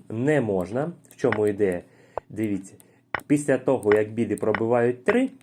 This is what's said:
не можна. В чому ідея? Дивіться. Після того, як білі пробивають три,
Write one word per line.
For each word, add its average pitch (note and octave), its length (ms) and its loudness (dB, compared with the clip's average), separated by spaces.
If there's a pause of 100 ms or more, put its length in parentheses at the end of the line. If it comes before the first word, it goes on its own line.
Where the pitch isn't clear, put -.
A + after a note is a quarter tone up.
не C3+ 320 0
можна. G#2+ 520 -4 (180)
В - 60 -20
чому G#2+ 300 0
ідея? G2 360 0 (460)
Дивіться. G2+ 460 -6 (520)
Після C#3+ 320 2
того, A2 360 2
як G#2+ 180 2
білі G#2+ 240 -2
пробивають A#2+ 680 0
три, B3 240 2 (140)